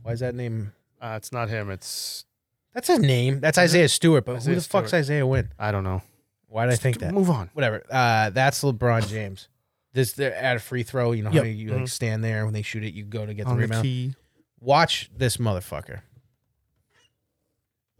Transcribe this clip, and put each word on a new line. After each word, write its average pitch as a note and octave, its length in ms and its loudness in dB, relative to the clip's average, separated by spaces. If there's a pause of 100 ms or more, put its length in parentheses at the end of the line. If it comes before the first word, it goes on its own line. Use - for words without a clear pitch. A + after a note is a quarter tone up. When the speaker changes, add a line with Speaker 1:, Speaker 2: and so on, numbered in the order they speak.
Speaker 1:
Why A2+ 80 -6
is A#2 100 -4
that B2+ 140 -4
name? A2+ 380 -6 (280)
Speaker 2:
Uh, A2+ 160 -10
it's - 140 -12
not A#2 180 -4
him. G#2 220 -4
It's - 540 -10 (500)
Speaker 1:
That's - 140 -4
his F4 100 6
name. C3 400 4
That's D3+ 200 2
Speaker 2:
Is F3+ 40 8
it? - 20 8 (140)
Speaker 1:
Isaiah D#3+ 100 6
Stewart. D#3+ 360 4
But B2+ 120 -8
Speaker 2:
Isaiah C#3 200 0
Speaker 1:
who F3 40 0
the E3 60 -6
fuck's - 220 0
Speaker 2:
Stewart. F3 140 2
Speaker 1:
Isaiah C#3+ 240 0
Wynn? C3 300 2
Speaker 2:
I G#2+ 140 -2
don't G2 140 0
know. F#2 180 -2 (440)
Speaker 1:
Why A2 180 -2
did B2 60 2
I - 20 4
Speaker 2:
Just A#2 100 0
Speaker 1:
think B2 160 0
Speaker 2:
d-, - 60 -6
Speaker 1:
that? E3 100 -2
Speaker 2:
move F#3+ 160 4
on. G#2+ 220 -2
Speaker 1:
Whatever. A#2+ 360 -2
Uh, A2+ 420 2
that's C3 340 2
LeBron A#2 440 2
James. G2+ 400 -8 (440)
This, B2+ 220 0
they're C3+ 200 -2
at B2 220 0
a - 20 -2
free B2 240 -6
throw. A#2+ 300 -2
You A2+ 100 -2
know G#2+ 80 -4
Speaker 3:
Yep. C#3 140 4
Speaker 1:
how A2+ 40 -4
you, A2 220 -8
Speaker 2:
Mm-hmm. B2+ 120 -2
Speaker 1:
like, B2+ 60 -6
stand A2 360 -4
there A2 200 -2
when G#2+ 100 -2
they G#2+ 80 -4
shoot G#2+ 200 -8
it, G#2+ 100 -8
you G#2 120 -12
go G#2+ 200 -10
to G#2+ 100 -10
get G#2 120 -6
Speaker 2:
On B2 80 0
Speaker 1:
the A#2+ 80 4
Speaker 2:
the A2 60 0
Speaker 1:
rebound. A2+ 160 0
Speaker 2:
key. B2+ 300 -4 (440)
Speaker 1:
Watch C#3+ 580 2
this B2 200 0
motherfucker. F2+ 640 -4 (2000)